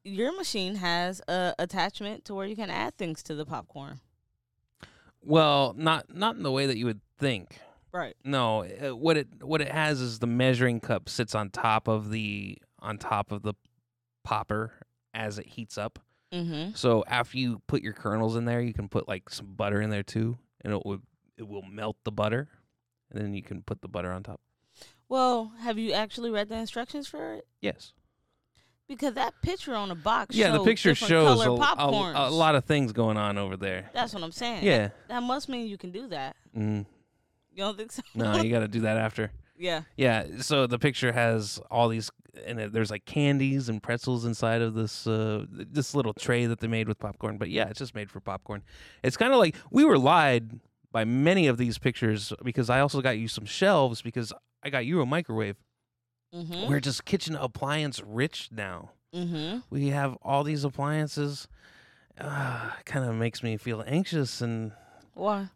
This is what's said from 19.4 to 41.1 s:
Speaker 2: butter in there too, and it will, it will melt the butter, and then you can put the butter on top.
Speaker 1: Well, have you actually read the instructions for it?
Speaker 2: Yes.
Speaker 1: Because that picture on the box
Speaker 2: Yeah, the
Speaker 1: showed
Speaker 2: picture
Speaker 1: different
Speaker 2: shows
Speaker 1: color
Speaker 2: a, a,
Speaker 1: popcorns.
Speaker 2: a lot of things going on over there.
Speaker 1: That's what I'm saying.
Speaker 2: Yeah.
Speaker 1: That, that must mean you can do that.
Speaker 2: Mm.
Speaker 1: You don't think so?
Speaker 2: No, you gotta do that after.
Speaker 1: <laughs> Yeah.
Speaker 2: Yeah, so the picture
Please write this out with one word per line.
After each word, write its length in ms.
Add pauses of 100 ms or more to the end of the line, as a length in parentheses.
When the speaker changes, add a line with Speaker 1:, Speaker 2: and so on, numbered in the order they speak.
Speaker 2:
butter 260
in 80
there 140
too, 340 (240)
and 120
it 120
will, 140 (380)
it 100
will 160
melt 420
the 60
butter, 360 (640)
and 100
then 120
you 100
can 180
put 200
the 80
butter 220
on 120
top. 160 (680)
Speaker 1:
Well, 420 (100)
have 160
you 140
actually 400
read 160
the 80
instructions 520
for 260
it? 120 (160)
Speaker 2:
Yes. 300 (960)
Speaker 1:
Because 260
that 280
picture 340
on 140
the 60
box 400
Speaker 2:
Yeah, 160
the 60
Speaker 1:
showed 80
Speaker 2:
picture 240
Speaker 1:
different 200
Speaker 2:
shows 340
Speaker 1:
color 40
Speaker 2:
a, 60
a, 60
Speaker 1:
popcorns. 540 (140)
Speaker 2:
a 40
lot 240
of 100
things 260
going 240
on 220
over 180
there. 380
Speaker 1:
That's 200
what 100
I'm 100
saying. 300
Speaker 2:
Yeah. 160
Speaker 1:
That, 140 (140)
that 160
must 240
mean 200
you 100
can 140
do 160
that. 280 (200)
Speaker 2:
Mm. 300 (680)
Speaker 1:
You 100
don't 140
think 160
so? 80 (120)
Speaker 2:
No, 280
you 100
gotta 160
do 140
that 160
after. 400
Speaker 1:
<laughs> 40 (140)
Yeah. 280 (120)
Speaker 2:
Yeah, 300 (140)
so 260
the 140
picture 340